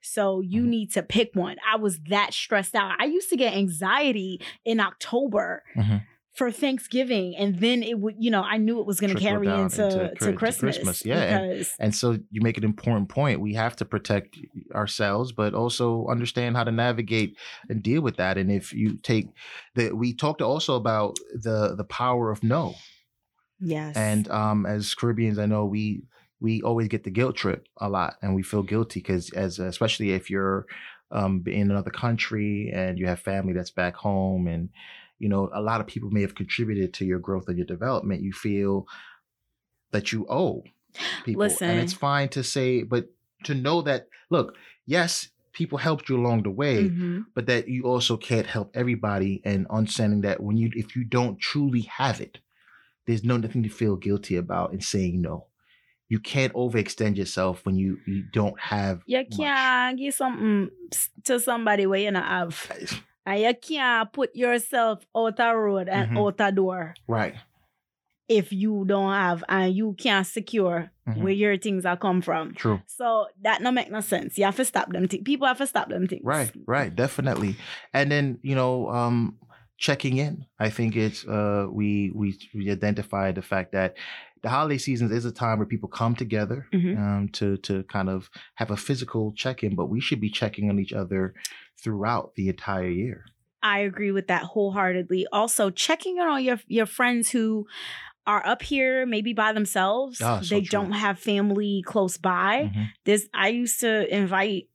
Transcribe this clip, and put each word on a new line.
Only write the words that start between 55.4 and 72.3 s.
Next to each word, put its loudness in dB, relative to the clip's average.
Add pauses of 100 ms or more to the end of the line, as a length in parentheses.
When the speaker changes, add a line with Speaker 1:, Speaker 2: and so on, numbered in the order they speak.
Speaker 2:
You 2
can't 0
overextend 0
yourself -2
when 2
you, 0
you -4
don't 0
have -2
Speaker 1:
You 0
Speaker 2:
much. -6
Speaker 1:
can't 2
give -4
something 2 (220)
s-, -2 (140)
to 2
somebody 2
where 2
you 0
not 0
have. -4
Speaker 2:
Right. -10 (260)
Speaker 1:
And 0
you 4
can't 0
put -2
yourself 2 (120)
out 2
a 4
road 0
and 0
Speaker 2:
Mm-hmm. 0
Speaker 1:
out 2
a 4
door 0 (140)
Speaker 2:
Right. 0 (960)
Speaker 1:
if 4
you 0
don't 2
have 2
and 4
you 0
can't 2
secure 0 (160)
Speaker 2:
Mm-hmm. 0
Speaker 1:
where 2
your 4
things -2
are 2
come 0
from. -2